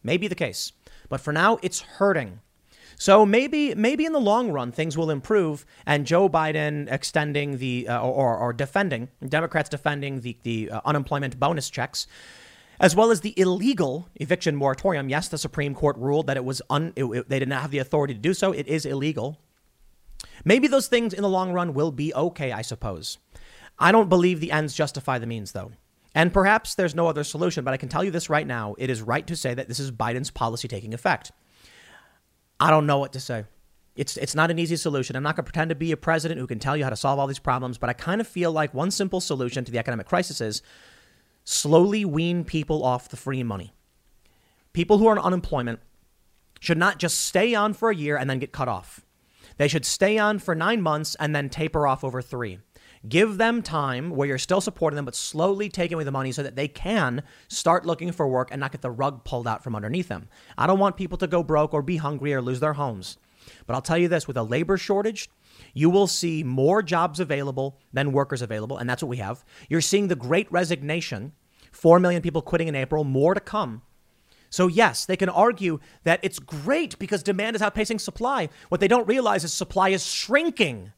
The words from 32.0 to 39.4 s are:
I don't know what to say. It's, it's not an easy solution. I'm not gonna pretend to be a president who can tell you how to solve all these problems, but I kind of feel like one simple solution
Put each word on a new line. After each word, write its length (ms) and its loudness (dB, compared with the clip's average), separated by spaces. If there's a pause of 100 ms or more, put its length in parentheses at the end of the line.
I 100 6
don't 160 6
know 140 2
what 140 -6
to 60 -10
say. 260 -8 (500)
It's, 200 -6
it's 200 -6
not 160 2
an 80 -2
easy 160 0
solution. 400 -4
I'm 80 -4
not 120 -2
gonna 80 -4
pretend 260 -2
to 60 -2
be 160 -2
a 60 0
president 420 -2
who 80 -6
can 120 -6
tell 180 -2
you 60 -2
how 80 -2
to 40 -4
solve 220 0
all 80 0
these 140 -8
problems, 400 -2
but 100 -2
I 40 -2
kind 280 -2
of 60 -4
feel 240 -2
like 240 -2
one 160 0
simple 280 -2
solution 460 -4